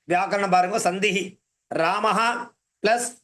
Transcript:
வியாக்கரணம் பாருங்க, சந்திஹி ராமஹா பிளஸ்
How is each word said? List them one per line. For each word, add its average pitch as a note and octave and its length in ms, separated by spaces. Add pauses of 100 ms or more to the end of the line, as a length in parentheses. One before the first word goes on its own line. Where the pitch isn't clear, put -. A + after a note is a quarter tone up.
வியாக்கரணம் F#3 460
பாருங்க, F#3 260
சந்திஹி F#3+ 440 (460)
ராமஹா G#3 580 (540)
பிளஸ் A#3 280 (140)